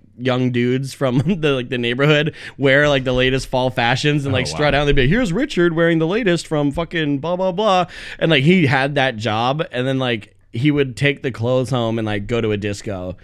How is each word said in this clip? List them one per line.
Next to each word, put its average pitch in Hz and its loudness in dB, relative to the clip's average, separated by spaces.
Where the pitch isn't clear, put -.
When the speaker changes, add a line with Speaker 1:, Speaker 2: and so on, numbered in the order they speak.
Speaker 1:
young 127 0
dudes 123 0
from 127 -2
<laughs> 135 0
the, 151 0
like, 123 -4
the 127 -4
neighborhood 139 2
wear, 139 4
like, 139 2
the 127 -2
latest 127 2
fall 127 0
fashions 131 0
and, 139 -2
like, 127 0
Speaker 2:
Oh, - -6
Speaker 1:
strut 147 0
Speaker 2:
wow. 143 2
Speaker 1:
out. - 0
They'd 143 2
be 139 4
like, 127 4
"Here's 208 2
Richard 175 0
wearing 170 2
the 160 0
latest 180 0
from 147 0
fucking 156 -4
blah, 165 -4
blah, 185 -2
blah." 185 2
And, 160 0
like, 143 4
he 175 6
had 139 0
that 131 0
job. 117 -2
And 127 -4
then, 135 0
like, 120 -4
he 139 0
would 139 0
take 143 0
the 139 -4
clothes 120 -2
home 117 -2
and, 113 -4
like, 104 -4
go 117 -2
to 110 0
a 104 0
disco. 98 -8